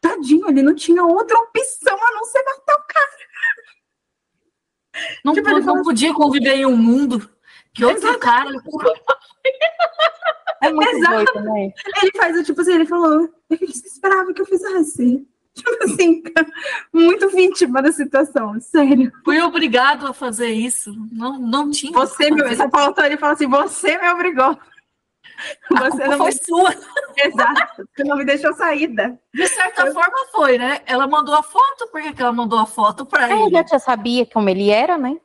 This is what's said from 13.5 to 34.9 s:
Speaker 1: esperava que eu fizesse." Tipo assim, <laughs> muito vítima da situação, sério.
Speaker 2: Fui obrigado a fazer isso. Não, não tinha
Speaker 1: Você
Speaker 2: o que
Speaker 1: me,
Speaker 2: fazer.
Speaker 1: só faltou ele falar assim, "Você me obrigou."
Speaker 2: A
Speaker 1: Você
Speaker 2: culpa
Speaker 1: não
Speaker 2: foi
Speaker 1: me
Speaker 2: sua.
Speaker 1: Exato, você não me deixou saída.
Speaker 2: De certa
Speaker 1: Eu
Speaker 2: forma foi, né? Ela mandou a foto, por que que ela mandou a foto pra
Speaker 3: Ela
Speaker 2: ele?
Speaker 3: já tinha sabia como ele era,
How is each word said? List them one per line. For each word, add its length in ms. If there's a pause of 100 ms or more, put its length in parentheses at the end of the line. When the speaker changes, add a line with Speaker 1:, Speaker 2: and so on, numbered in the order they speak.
Speaker 1:
esperava 720
que 80
eu 40
fizesse." 840 (260)
Tipo 320
assim, 380
<laughs> 300 (400)
muito 360
vítima 520
da 100
situação, 680
sério. 520 (120)
Speaker 2:
Fui 180
obrigado 680
a 60
fazer 360
isso. 440 (200)
Não, 260
não 320
tinha 220
Speaker 1:
Você 320
Speaker 2:
o 20
que 80
Speaker 1:
me, 80
Speaker 2:
fazer. 140
Speaker 1:
só 120
faltou 360
ele 120
falar 160
assim, 140
"Você 500
me 120
obrigou." 480 (1160)
Speaker 2:
A 40
Speaker 1:
Você 180
Speaker 2:
culpa 100
Speaker 1:
não 100
Speaker 2:
foi 100
Speaker 1:
me 60 (120)
Speaker 2:
sua. 240 (480)
Speaker 1:
Exato, 760
você 120
não 120
me 80
deixou 280
saída. 680 (140)
Speaker 2:
De 140
certa 400
Speaker 1:
Eu 60
Speaker 2:
forma 240 (140)
foi, 260
né? 280
Ela 220
mandou 280
a 80
foto, 460
por 120
que 120
que 80
ela 120
mandou 260
a 60
foto 400
pra 240
Speaker 3:
Ela 120
Speaker 2:
ele? 100
Speaker 3:
já 120
tinha 160
sabia 460
como 240
ele 200
era, 280